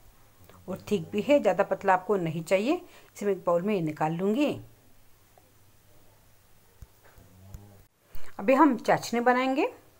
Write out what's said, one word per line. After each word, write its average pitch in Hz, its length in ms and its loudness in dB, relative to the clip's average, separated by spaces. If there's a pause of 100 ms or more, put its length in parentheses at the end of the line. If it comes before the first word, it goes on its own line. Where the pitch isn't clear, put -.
(680)
और 185 240 -12
थिक 175 200 -2
भी 208 100 -2
है, 285 200 4
ज़्यादा 202 240 2
पतला 190 280 0
आपको 185 240 0
नहीं 165 260 -4
चाहिए। 226 380 0 (340)
इसे - 100 -10
मैं 202 80 0
एक 180 120 -6
bowl 175 180 2
में 208 180 -2
निकाल 156 320 -2
लूँगी। 214 460 -2 (3750)
अभी 202 160 2
हम 269 240 4
चाशनी 196 420 -2
बनाएंगे। 262 500 0 (280)